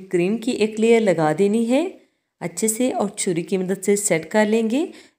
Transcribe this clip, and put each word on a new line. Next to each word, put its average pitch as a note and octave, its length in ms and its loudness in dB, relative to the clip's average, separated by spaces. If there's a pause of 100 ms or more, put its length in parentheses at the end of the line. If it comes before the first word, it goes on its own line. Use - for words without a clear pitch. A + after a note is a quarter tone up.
क्रीम F#3 280 0
की A#3+ 160 -4
एक G#3+ 260 -2
लेयर A3+ 220 6
लगा E3 340 2
देनी G3+ 300 2
है C4 160 2 (600)
अच्छे E3+ 260 -4
से B3 260 0
और G#3 180 -2
छुरी F3 320 -4
की F#3+ 140 -2
मदद F#3+ 240 -4
से G3+ 160 2
सेट E3 340 0
कर G#3+ 160 2
लेंगे। A3+ 400 0 (320)